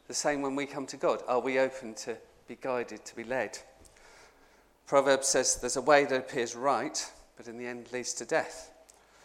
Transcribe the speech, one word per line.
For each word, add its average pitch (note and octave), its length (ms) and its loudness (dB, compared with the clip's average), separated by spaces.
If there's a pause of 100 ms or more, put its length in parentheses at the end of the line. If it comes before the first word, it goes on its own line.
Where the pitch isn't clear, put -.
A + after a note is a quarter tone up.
The B2 80 -8
same D3 260 0
when C3+ 140 -2
we C#3 100 -2
come C#3 220 -6
to C#3 100 -12
God. C3+ 300 2
Are B2 120 2
we C3 200 2
open C3 340 0
to A2 240 -8 (300)
be B2 80 -12
guided, B2 500 -6
to - 100 -16
be A#2 80 -8
led? A#2 360 -4 (1300)
Proverbs C3+ 400 6
says, - 300 2
"There's B2 200 -4
a B2+ 60 0
way C#3+ 200 8
that C3 160 2
appears A#2+ 360 -4
right, B2+ 580 -2 (240)
but A#2 100 -16
in A#2 120 -12
the B2 80 -8
end A#2+ 240 -10
leads B2 240 -6
to - 100 -8
death." - 460 -4 (540)